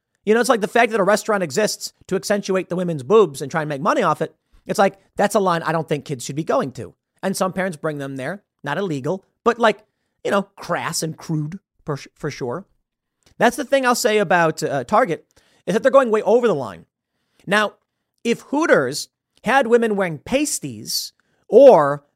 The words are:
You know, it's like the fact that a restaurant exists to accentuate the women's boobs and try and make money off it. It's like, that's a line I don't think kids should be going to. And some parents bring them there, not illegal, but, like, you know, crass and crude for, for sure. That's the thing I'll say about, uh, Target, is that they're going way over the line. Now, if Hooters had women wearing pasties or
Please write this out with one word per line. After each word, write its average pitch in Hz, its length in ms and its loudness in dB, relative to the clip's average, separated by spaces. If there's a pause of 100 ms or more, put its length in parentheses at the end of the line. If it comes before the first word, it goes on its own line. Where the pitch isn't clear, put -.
(240)
You 202 80 2
know, 226 80 2
it's 240 80 0
like 240 140 2
the 202 60 -6
fact 240 240 2
that 226 80 -2
a 185 40 2
restaurant 208 380 0
exists 180 500 -4 (140)
to 185 100 -6
accentuate 190 540 -4
the 175 60 -6
women's 170 260 -4
boobs 156 400 2
and 139 80 -10
try 165 100 -4
and 151 80 -4
make 143 140 -6
money 254 200 0
off 160 200 0
it. - 120 -8 (300)
It's - 140 -6
like, 196 200 2 (160)
that's - 200 0
a 220 60 2
line 175 220 0
I 156 100 -4
don't 160 140 -2
think 147 200 -6
kids 139 180 -10
should 139 120 -10
be 156 80 -6
going 185 280 -2
to. 92 220 -14 (280)
And 190 140 -4
some 185 160 -2
parents 185 240 -6
bring 151 220 -6
them 139 180 -10
there, 147 260 -8 (200)
not 143 160 -6
illegal, 165 480 -6 (180)
but, 226 140 0
like, 226 220 2 (440)
you - 60 -2
know, 202 140 0
crass 151 580 -6
and 160 160 -8
crude 156 400 -6 (260)
for, 143 140 -6 (160)
for - 160 -8
sure. 127 340 -8 (720)
That's 233 200 2
the 285 100 -8
thing 269 180 0
I'll 247 100 2
say 214 220 0
about, 175 460 2
uh, 135 220 -4
Target, 208 420 0 (400)
is 180 80 -2
that 220 80 0
they're 254 100 4
going 262 180 6
way 214 120 0
over 233 240 2
the 202 80 2
line. 101 320 -8 (600)
Now, 202 280 0 (480)
if 233 180 -2
Hooters 208 680 0 (320)
had 254 240 2
women 226 300 2
wearing 180 200 -2
pasties 151 960 -6 (340)
or 170 680 8